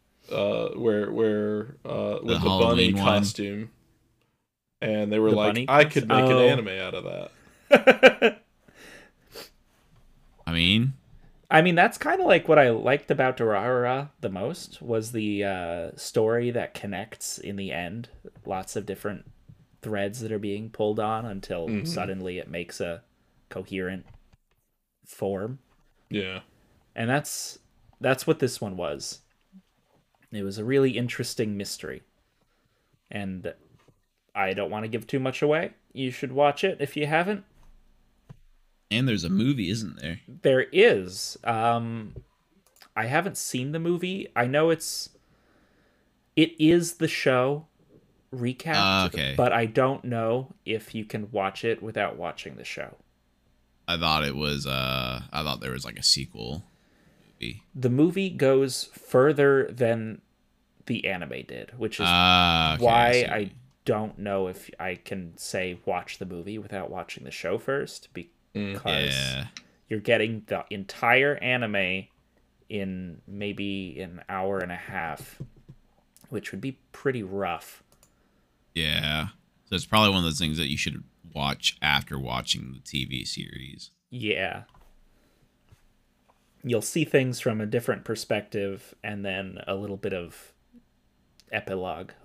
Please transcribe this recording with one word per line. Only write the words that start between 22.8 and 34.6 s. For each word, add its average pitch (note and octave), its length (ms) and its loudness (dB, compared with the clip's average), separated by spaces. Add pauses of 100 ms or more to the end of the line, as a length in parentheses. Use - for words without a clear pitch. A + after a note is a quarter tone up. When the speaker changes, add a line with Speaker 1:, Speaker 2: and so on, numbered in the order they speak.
Speaker 3:
a E2+ 220 -6 (460)
coherent F#2 560 -8 (1000)
form. G#2 520 -6 (520)
Speaker 1:
Yeah. F#2+ 300 -4 (540)
Speaker 3:
And A2+ 140 -2
that's, - 500 -4 (420)
that's C3 260 0
what D#3+ 140 2
this B2 200 0
one G2 160 -6
was. - 440 -6 (1120)
It G#2 100 -8
was G2 160 -6
a G#2+ 60 -6
really C3+ 340 4
interesting A#2+ 580 -2
mystery. - 460 -10 (1080)
And F#2 440 -6 (800)
I G2 200 0
don't G2 160 -2